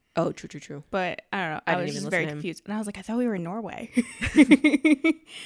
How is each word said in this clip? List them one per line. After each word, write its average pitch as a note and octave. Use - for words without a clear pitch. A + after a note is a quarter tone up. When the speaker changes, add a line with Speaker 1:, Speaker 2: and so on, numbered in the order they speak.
Speaker 1:
Oh, E3
true, -
true, D3
true. D3
Speaker 2:
But F#3
I G3
don't E3+
know. -
Speaker 1:
I E3+
Speaker 2:
I E3+
Speaker 1:
didn't F3+
Speaker 2:
was D3+
Speaker 1:
even -
Speaker 2:
just -
Speaker 1:
listen F3+
Speaker 2:
very E3+
Speaker 1:
to D3+
him. D3
Speaker 2:
confused. D#3
And G3+
I G#3+
was A3
like, G#3
"I G3
thought A3
we B3
were A3
in F3
Norway." G3+
<laughs> D4+